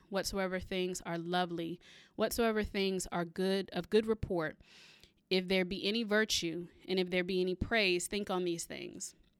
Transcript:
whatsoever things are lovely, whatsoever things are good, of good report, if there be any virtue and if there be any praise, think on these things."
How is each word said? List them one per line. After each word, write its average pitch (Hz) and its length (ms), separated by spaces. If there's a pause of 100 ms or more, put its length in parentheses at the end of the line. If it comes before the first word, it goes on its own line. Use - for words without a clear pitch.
whatsoever 190 500
things 180 460
are 170 120
lovely, 170 640 (360)
whatsoever 220 480
things 190 480
are 175 140
good, 190 480
of 175 160
good 220 160
report, 190 520 (720)
if 185 180
there 185 180
be 185 200
any 220 180
virtue 175 640 (200)
and 190 120
if 180 100
there 180 140
be 185 180
any 185 120
praise, 185 540
think 202 220
on 180 160
these 170 180
things." - 500 (260)